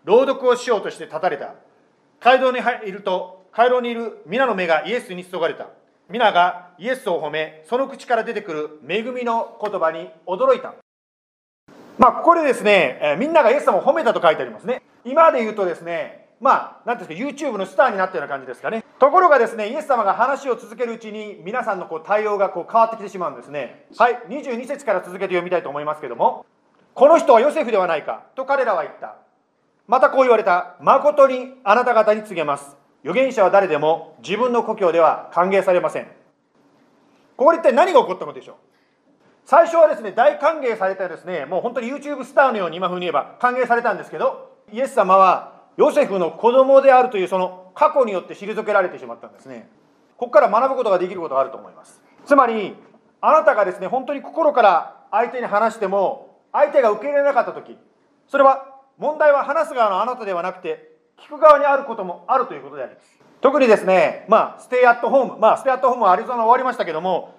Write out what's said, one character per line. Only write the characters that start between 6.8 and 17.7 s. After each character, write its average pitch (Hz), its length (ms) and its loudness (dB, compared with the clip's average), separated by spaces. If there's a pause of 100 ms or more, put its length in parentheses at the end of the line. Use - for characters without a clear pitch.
エ 254 80 -4
ス 226 140 -8
を 160 120 -2
褒 151 100 -8
め、 156 340 -8
そ 240 120 -4
の 269 120 -2
口 - 180 -18
か 247 80 0
ら 226 80 -2
出 226 120 -8
て 202 80 -8
く 170 100 -12
る 151 340 -10
恵 190 140 -4
み 247 240 -8
の 226 340 -6
言 202 200 -6
葉 160 120 0
に 165 180 -12 (160)
驚 240 300 0
い - 60 -10
た。」 - 140 -16 (1200)
ま 240 120 6
あ、 - 20 0
こ - 120 -8
こ 339 120 6
で 330 80 -2
で 269 120 0
す 185 80 -10
ね、 185 380 2
え 151 120 0
ー、 147 40 -4
み 247 100 -4
ん 330 60 -4
な 311 100 6
が 220 80 4
イ 262 40 2
エ 294 40 0
ス - 60 -6
様 220 120 2
を 160 40 0
褒 262 120 0
め 330 100 -2
た 226 100 0
と 170 80 -2
書 170 100 4
い 156 40 2
て 147 80 -8
あ - 20 -6
り 120 60 -14
ま 110 80 -18
す - 40 -20
ね。 220 200 -8 (220)
今 311 260 4
で 247 120 -2
言 214 100 -6
う - 20 -10
と 208 80 -4
で 170 120 -4
す - 60 -20
ね、 165 460 -10 (140)
ま 220 420 -2
あ、 - 40 -10
な 233 80 -4
ん - 20 -16
て 185 60 -16
い - 20 -18
う 151 40 -20
ん 151 60 -12
で - 0 -
す 277 260 -10
か、 311 100 -6
YouTube 208 60 -8
の 190 100 -6
ス - 80 -16